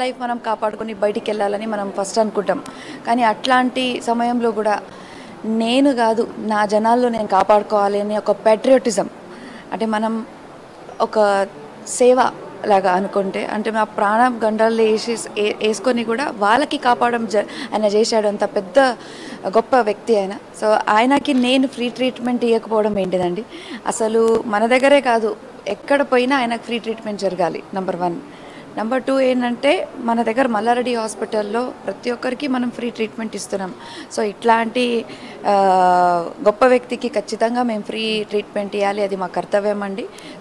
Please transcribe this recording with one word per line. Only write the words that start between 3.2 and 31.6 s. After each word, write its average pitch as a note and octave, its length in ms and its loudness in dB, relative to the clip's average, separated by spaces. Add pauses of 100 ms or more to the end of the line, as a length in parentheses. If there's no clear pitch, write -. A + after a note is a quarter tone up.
అట్లాంటి B3+ 540 2 (240)
సమయంలో A#3+ 500 0
కూడా G#3 160 2 (880)
నేను C4+ 260 4 (140)
కాదు, A3 220 2 (280)
నా G#3 80 2 (140)
జనాల్లో A#3 420 4
నేను G#3 200 -4
కాపాడుకోవాలి G3+ 680 4
అని G#3+ 180 -2
ఒక G3+ 220 2
patriotism, A3 640 4 (640)
అంటే G3+ 120 -2 (100)
మనం A3 180 0 (880)
ఒక A3 160 0 (800)
సేవ B3+ 200 8 (520)
లాగా F#3+ 280 4
అనుకుంటే, G3 420 -2 (140)
అంటే G#3+ 220 -2
మా A3 60 2 (140)
ప్రాణం A3+ 380 4 (100)
గండాల్లో A3 460 2
వేసి, A3 240 0 (300)
ఏ-, G#3 180 -2
వేసుకొని A#3 480 0
కూడా A3+ 160 -2 (160)
వాళ్ళకి C4+ 420 2
కాపాడడం A#3+ 480 2
జ-, G#3 160 2 (240)
ఆయన G#3 240 0
చేశాడు. A3 360 2
అంత G#3 120 -2 (100)
పెద్ద G3 240 0 (800)
గొప్ప B3 320 4
వ్యక్తి G#3+ 320 0
ఆయన. G3 160 -4 (240)
So A3 80 2 (280)
ఆయనకి C#4 380 4 (120)
నేను C4 280 4
ఫ్రీ A#3+ 140 -4 (100)
ట్రీట్మెంట్ B3 520 -2
ఇవ్వకపోవడం A3 520 0
ఏంటిదండి? F3+ 420 -2 (480)
అసలు A3 300 0 (320)
మన G#3 80 2 (120)
దగ్గరే C#4 260 6 (100)
కాదు, A3+ 220 2 (420)
ఎక్కడ C#4 260 0 (140)
పోయినా B3+ 280 2
ఆయనకు A#3 260 -4
ఫ్రీ A#3 180 -2
ట్రీట్మెంట్ G#3+ 400 -6
జరగాలి, F3 360 -2 (160)
నంబర్ F3+ 260 -4
వన్. E3+ 140 -2 (600)
నంబర్ A3+ 280 -2
టూ C4+ 80 0 (120)
ఏంటంటే B3 460 0 (360)
మన A#3 100 2 (100)
దగ్గర A#3 260 0
మల్లారెడ్డి A#3+ 460 0
హాస్పిటల్లో G#3+ 600 -4 (240)